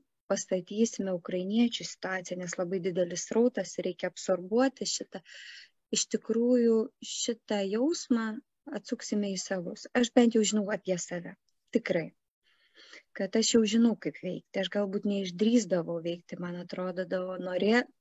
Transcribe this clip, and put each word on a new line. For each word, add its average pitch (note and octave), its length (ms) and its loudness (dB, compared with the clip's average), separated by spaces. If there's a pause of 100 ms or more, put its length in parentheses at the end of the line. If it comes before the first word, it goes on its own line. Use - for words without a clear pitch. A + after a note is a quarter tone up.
(300)
pastatysime G3 800 -2
ukrainiečių F#3 720 0
situaciją, F#3 560 -6
nes F3 160 -8
labai F#3 240 -2
didelis F3 480 -2
srautas A3+ 480 0
ir F#3 140 -2
reikia F3+ 180 -6
absorbuoti G3+ 800 0
šitą, - 320 -8 (680)
iš - 200 -2
tikrųjų A#3 720 4 (240)
šitą - 600 -4
jausmą A3+ 640 0 (420)
atsuksime G#3 640 -4
į F#3 40 -6
savus. F#3 520 -6
Aš A#3+ 240 2
bent A#3 240 8
jau G#3+ 40 6
žinau G#3 260 2
apie F#3 300 -2
save, F3+ 380 -8 (380)
tikrai. F3 340 0 (1000)
Kad F#3+ 260 -2
aš A3 140 4
jau A#3 120 8
žinau, A3+ 340 6
kaip - 200 -6
veikti. F3+ 440 -6
Aš F#3+ 100 -2
galbūt G3+ 340 -2
neišdrįsdavau F#3 960 2
veikti, F3 400 -8
man F3 160 -6
atrodydavo, F#3 800 -6
norė-, F#3 480 2 (160)